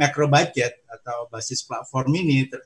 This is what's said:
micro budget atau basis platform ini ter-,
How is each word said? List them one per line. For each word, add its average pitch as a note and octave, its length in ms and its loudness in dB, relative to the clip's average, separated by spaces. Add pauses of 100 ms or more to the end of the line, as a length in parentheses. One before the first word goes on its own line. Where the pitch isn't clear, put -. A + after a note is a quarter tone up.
micro C#3+ 240 2
budget C#3+ 640 0
atau A#2+ 400 -10
basis A2+ 400 -8
platform C3 480 -2
ini C3+ 320 2
ter-, - 180 -14